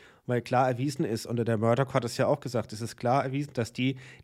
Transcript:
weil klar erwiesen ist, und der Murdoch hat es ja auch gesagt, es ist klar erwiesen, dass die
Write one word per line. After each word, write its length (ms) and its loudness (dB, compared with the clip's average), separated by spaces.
weil 140 2
klar 280 4
erwiesen 360 0
ist, 220 -2
und 100 -4
der 220 2
Murdoch 340 2
hat 120 2
es 120 -6
ja 100 2
auch 140 2
gesagt, 320 -4
es 80 -10
ist 160 -8
klar 280 2
erwiesen, 300 -4
dass 200 -2
die 220 0